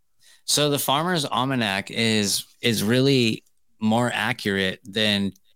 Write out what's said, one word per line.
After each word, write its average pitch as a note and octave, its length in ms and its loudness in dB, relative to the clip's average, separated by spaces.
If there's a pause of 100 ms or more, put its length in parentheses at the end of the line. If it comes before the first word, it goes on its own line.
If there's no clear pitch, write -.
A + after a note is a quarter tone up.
(440)
So D3 260 0
the C#3+ 80 -2
Farmer's D#3 460 0
Almanac A2+ 680 -2
is, A2 560 0 (140)
is A2 220 0
really B2 600 2 (340)
more A2+ 340 0
accurate G#2 720 -2
than G2+ 480 0 (240)